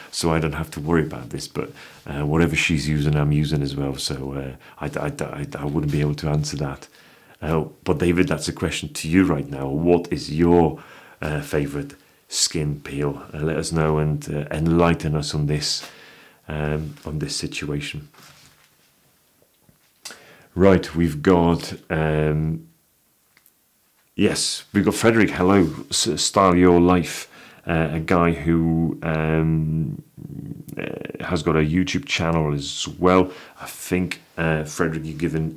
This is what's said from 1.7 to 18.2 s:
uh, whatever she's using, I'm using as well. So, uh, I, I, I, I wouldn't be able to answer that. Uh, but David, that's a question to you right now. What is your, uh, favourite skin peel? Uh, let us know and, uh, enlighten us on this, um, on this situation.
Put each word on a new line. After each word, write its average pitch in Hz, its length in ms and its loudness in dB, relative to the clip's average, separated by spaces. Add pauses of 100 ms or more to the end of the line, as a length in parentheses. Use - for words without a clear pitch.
uh, 73 180 -6
whatever 80 320 2
she's 73 320 0
using, 76 260 2
I'm 73 180 2
using 73 300 0
as 69 140 -4
well. 69 200 -4
So, 69 360 -8
uh, 67 200 -8 (280)
I, 76 60 -8
I, - 340 -6
I, 71 260 -8 (120)
I 71 80 -8
wouldn't 73 260 -2
be 73 80 0
able 73 160 0
to 76 140 -4
answer 76 260 -2
that. 69 320 -8 (540)
Uh, 78 240 0 (180)
but 80 140 0
David, 87 280 2
that's 80 220 -4
a 80 60 -6
question 78 400 -6
to - 120 -8
you 90 180 4
right 71 240 0
now. 67 200 -8
What 85 420 2
is 76 220 -6
your, 82 500 4 (380)
uh, 76 220 -4
favourite 71 520 -4 (340)
skin 73 520 -4
peel? 71 420 -6 (120)
Uh, 73 60 -8
let 76 180 -2
us 80 120 -6
know 78 280 2
and, 76 360 -2
uh, 73 160 -6
enlighten 82 640 2
us 76 200 -4
on 76 120 -2
this, - 400 -4 (640)
um, 76 460 -4 (100)
on 76 140 -6
this 73 180 -6
situation. 73 720 -8 (2500)